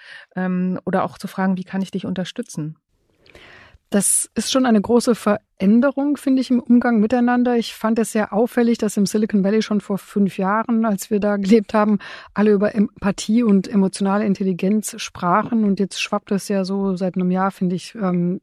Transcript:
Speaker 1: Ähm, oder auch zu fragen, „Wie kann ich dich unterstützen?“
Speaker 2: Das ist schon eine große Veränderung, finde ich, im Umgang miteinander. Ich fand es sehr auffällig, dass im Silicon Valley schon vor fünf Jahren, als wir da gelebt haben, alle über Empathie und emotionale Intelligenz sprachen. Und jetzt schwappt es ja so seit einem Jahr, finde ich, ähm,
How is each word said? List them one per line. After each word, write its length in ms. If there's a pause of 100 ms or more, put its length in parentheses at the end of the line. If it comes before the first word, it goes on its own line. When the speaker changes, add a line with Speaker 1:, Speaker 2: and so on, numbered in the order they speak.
(360)
Speaker 1:
Ähm, 500
oder 180
auch 140
zu 100
fragen, 300
„Wie 60
kann 180
ich 80
dich 160
unterstützen?“ 720 (1120)
Speaker 2:
Das 440
ist 180
schon 120
eine 140
große 360
Veränderung, 1000
finde 260
ich, 80
im 120
Umgang 400
miteinander. 560
Ich 180
fand 240
es 140
sehr 180
auffällig, 460
dass 180
im 100
Silicon 380
Valley 180
schon 200
vor 160
fünf 400
Jahren, 480
als 260
wir 80
da 160
gelebt 380
haben, 260 (340)
alle 180
über 220
Empathie 720
und 240
emotionale 580
Intelligenz 760
sprachen. 640
Und 160
jetzt 200
schwappt 300
es 160
ja 160
so 320
seit 200
einem 160
Jahr, 200
finde 240
ich, 200
ähm, 480